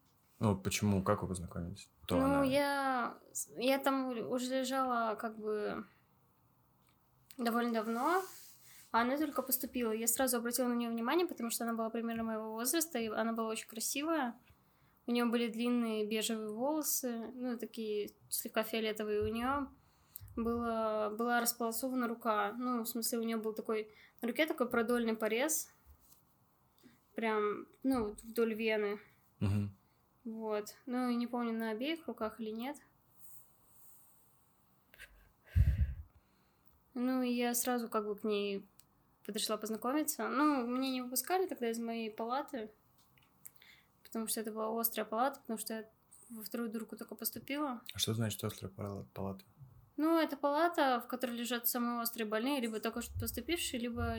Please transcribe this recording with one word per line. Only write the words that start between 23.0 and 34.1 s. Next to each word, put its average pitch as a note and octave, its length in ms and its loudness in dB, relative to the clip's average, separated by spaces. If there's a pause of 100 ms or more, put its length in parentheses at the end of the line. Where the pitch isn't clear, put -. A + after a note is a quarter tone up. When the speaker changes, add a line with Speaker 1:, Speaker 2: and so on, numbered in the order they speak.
Speaker 2:
у A3+ 40 -2
нее A3+ 160 0
был G#3+ 140 -2
такой, G#3+ 360 -2 (320)
на A#3+ 80 -2
руке D4+ 180 4
такой C#4+ 220 0
продольный A#3 460 2
порез. A3+ 540 0 (1500)
Прям, G#3+ 520 0 (160)
ну, C4 260 2
вот G#3+ 140 -12
вдоль A3+ 300 2
вены. G#3+ 460 2 (420)
Speaker 1:
Мгм. G2+ 340 2 (500)
Speaker 2:
Вот. A3 500 -4 (120)
Ну, B3 220 0
и A#3+ 60 2
не A#3+ 120 0
помню, A#3+ 260 0
на A3+ 180 -2
обеих C#4 360 -4
руках A3 320 -6
или A3 100 -4
нет. A#3+ 280 -6 (4000)